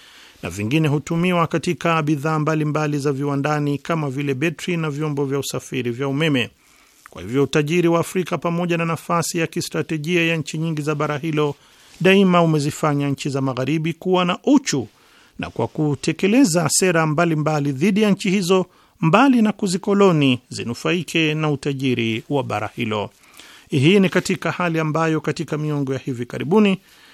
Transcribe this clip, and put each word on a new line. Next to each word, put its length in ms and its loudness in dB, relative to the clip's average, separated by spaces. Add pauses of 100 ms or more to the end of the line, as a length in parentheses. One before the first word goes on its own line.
(420)
na 80 -6
vingine 380 0
hutumiwa 580 0
katika 560 -2
bidhaa 360 -2
mbalimbali 600 -2
za 140 0
viwandani 640 -2
kama 320 -4
vile 240 -4
betri 420 -4
na 140 -2
vyombo 340 -4
vya 140 -2
usafiri 520 -6
vya 180 -4
umeme. 420 0 (600)
Kwa 120 -16
hivyo, 200 0
utajiri 460 2
wa 120 4
Afrika 380 -4
pamoja 380 -2
na 80 -2
nafasi 540 -2
ya 80 0
kistratejia 800 -2
ya 100 0
nchi 220 -6
nyingi 240 -4
za 120 -2
bara 240 -2
hilo 360 -2 (460)
daima 420 6
umezifanya 680 0
nchi 200 -6
za 100 -4
Magharibi 520 -2
kuwa 320 0
na 200 -2
uchu, 440 2 (500)
na 120 -8
kwa 180 -2
kutekeleza 1000 2
sera 380 2
mbalimbali 640 0
dhidi 300 2
ya 80 4
nchi 200 0
hizo, 360 2 (340)
mbali 420 6
na 100 2
kuzikoloni, 960 2
zinufaike 840 -2
na 160 -2
utajiri 800 -2
wa 140 0
bara 320 -6
hilo. 340 -4 (600)
Hii 300 4
ni 80 4
katika 420 -2
hali 300 -2
ambayo 400 0
katika 380 -6
miongo 340 -4
ya 60 -4
hivi 280 -8
karibuni 520 2 (360)